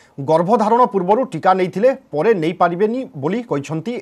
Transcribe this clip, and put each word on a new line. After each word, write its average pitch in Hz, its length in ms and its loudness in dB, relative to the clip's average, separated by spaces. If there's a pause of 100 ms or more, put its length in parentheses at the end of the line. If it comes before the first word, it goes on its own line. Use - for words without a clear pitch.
(200)
ଗର୍ଭଧାରଣ 202 640 2
ପୂର୍ବରୁ 196 400 0
ଟିକା 185 300 0
ନେଇଥିଲେ 185 360 2 (220)
ପରେ 156 220 0
ନେଇପାରିବେନି 180 680 0 (160)
ବୋଲି 165 260 -4
କହିଛନ୍ତି 156 600 -6